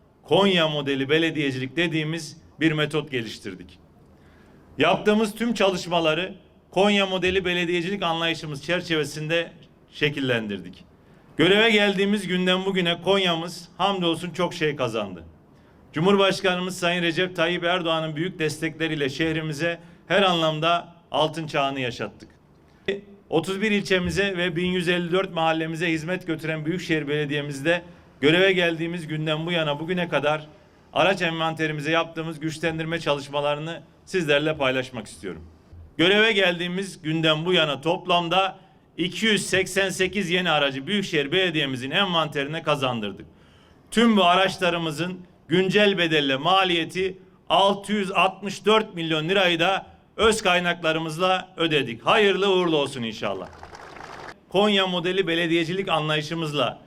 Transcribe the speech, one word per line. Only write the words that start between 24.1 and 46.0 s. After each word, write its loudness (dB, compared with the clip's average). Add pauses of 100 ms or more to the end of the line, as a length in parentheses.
ve -2
bin -2
yüz 0
elli 0
dört 0
mahallemize 0
hizmet -4
götüren -4
Büyükşehir -2
Belediye'mizde -2 (400)
göreve 6
geldiğimiz -2
günden -2
bu -4
yana 0
bugüne -4
kadar 0 (460)
araç 2
envanterimize -2
yaptığımız -2
güçlendirme -4
çalışmalarını -4 (220)
sizlerle 0
paylaşmak -2
istiyorum. -12 (560)
Göreve 6
geldiğimiz 0
günden 0
bu 0
yana 2
toplamda 0 (380)
iki -4
yüz 2
seksen 0
sekiz -2
yeni 0
aracı 0
Büyükşehir -2
Belediye'mizin -2
envanterine -2
kazandırdık. -2 (680)
Tüm 4
bu 4
araçlarımızın 0 (300)
güncel 4
bedelle 2